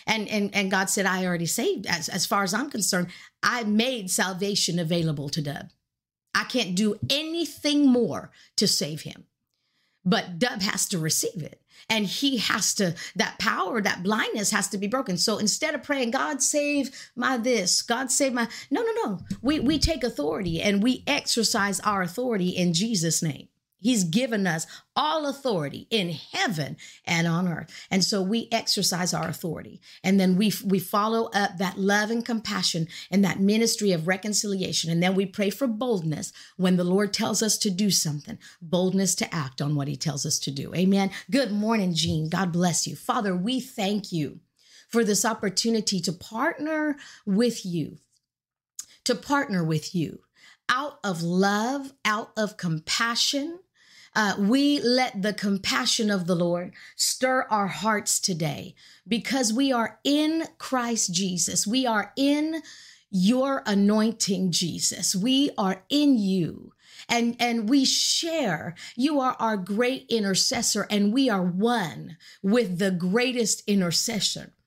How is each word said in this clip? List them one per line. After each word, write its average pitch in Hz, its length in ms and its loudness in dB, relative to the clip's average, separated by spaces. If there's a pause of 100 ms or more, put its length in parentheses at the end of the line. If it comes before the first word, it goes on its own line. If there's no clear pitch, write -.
And, 214 220 -2
and, 202 260 -2
and 196 160 0
God 190 200 2
said, 196 160 0
"I 185 200 0
already 170 220 0
saved. 262 400 -2
As, 170 200 -2
as - 180 -2
far 202 180 0
as 185 100 -2
I'm 269 160 -2
concerned, 180 380 0 (340)
I 240 220 0
made 214 480 0
salvation 190 640 0
available 160 520 0
to 160 120 -4
Dub. 143 300 -8 (640)
I 208 80 2
can't 196 320 -2
do 208 240 2 (100)
anything 294 800 0
more 226 440 2 (260)
to 202 100 2
save 160 340 -2
him." - 240 -14 (840)
But 180 300 0
Dub 247 240 0
has - 280 0
to 175 100 -2
receive 160 420 -2
it. - 200 -14 (280)
And 220 160 2
he 269 320 0
has - 380 0
to, 180 180 0 (220)
that - 240 -2
power, 233 420 0
that 185 220 -2
blindness 220 480 0
has 208 180 0
to 202 80 -4
be 196 100 -2
broken. 226 300 -2
So - 220 0
instead 302 340 0
of 294 80 -6
praying, 262 300 -2
"God 277 320 -2
save 294 480 0 (240)
my 247 220 0
this, 220 440 2
God 247 300 -2
save 269 220 2
my," 233 140 0 (220)
no, 381 140 2
no, 453 80 0 (120)
no. 196 160 -2 (220)
We, 294 180 2
we 285 200 2
take 320 240 0
authority 226 580 -2
and 202 220 2
we 254 240 2
exercise 208 720 0
our 196 240 0
authority 190 460 0
in 175 240 2
Jesus' 170 500 0
name. 139 240 -6 (300)
He's 214 260 2
given 208 440 0
us 160 180 -2 (300)
all 302 320 0
authority 208 640 -4
in 196 180 0
heaven 160 680 -4 (300)
and 170 220 0
on 175 200 0
earth. - 220 -6 (220)
And 190 120 2
so 202 160 0
we 202 320 -2
exercise 180 640 0
our 160 140 -4
authority. - 520 -8 (240)
And 196 160 6
then 185 180 6
we, 208 140 4 (140)
we 190 140 2
follow 220 560 0
up 196 220 0
that 190 200 -2
love 202 320 2
and 233 160 -2
compassion 196 600 -2 (240)
and 196 120 6
that 180 160 2
ministry 214 520 4
of 160 160 0
reconciliation. 190 840 -2
And 170 140 2
then 190 100 4
we 190 140 2
pray 196 240 -2
for 277 160 -2
boldness 208 640 -2 (240)
when 180 200 4
the 180 60 2
Lord 202 300 2
tells 226 300 0
us 208 160 2
to 220 100 0
do 190 220 2
something, 151 480 -2 (200)
boldness 180 560 0
to - 200 -4
act 139 260 -6
on 147 140 0
what 139 140 -2
he 139 80 -6
tells 143 280 -4
us - 140 0
to - 120 -6
do. 139 220 -8
Amen. 190 380 4 (180)
Good 233 220 2
morning, 208 420 0
Jean. 160 340 0
God 175 240 0
bless 175 360 2
you. 156 80 -8
Father, 208 400 -2
we 233 240 -2
thank 202 520 -4
you 156 280 -4 (480)
for 226 160 2
this 202 200 2
opportunity 220 760 0
to 175 120 -2
partner 302 840 -2 (260)
with 226 440 0
you, 165 320 -6 (1040)
to 247 100 0
partner 247 500 0
with 160 300 -2
you 165 280 -2 (480)
out 277 340 -2
of 175 180 -2
love, 208 720 0 (100)
out 214 320 -2
of 214 220 -4
compassion, 233 1000 -2 (560)
uh, 208 240 2
we 277 400 4
let 240 420 2
the 208 120 0
compassion 208 760 0
of 190 160 0
the 180 100 2
Lord 175 380 0 (220)
stir 254 540 0
our 202 180 2
hearts 202 520 0
today 160 560 -4 (320)
because 226 440 0
we 269 220 2
are 233 300 -2
in 311 420 2 (120)
Christ 233 560 -2
Jesus. 175 540 0
We 254 180 2
are 214 300 0
in 302 460 2 (500)
your 254 540 2
anointing, 202 840 2
Jesus. - 640 -2
We 262 420 2
are 190 320 0
in 285 280 4
you. 190 560 0 (360)
And, 233 300 2
and 233 300 0
we 269 160 6
share. 262 920 0 (200)
You 285 240 2
are 254 180 0
our 220 200 0
great 226 520 -2
intercessor, 208 800 0
and 208 240 2
we 269 160 4
are 190 140 2
one 180 760 0 (240)
with 196 380 2
the 196 120 2
greatest 226 760 0
intercession, 202 840 0 (140)